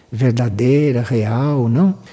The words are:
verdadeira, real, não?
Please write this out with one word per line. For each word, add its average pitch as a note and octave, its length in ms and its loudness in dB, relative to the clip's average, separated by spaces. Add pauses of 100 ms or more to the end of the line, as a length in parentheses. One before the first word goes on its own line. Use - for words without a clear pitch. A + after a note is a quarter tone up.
(120)
verdadeira, A#2+ 880 0
real, A#2+ 680 -2
não? F3+ 280 2 (180)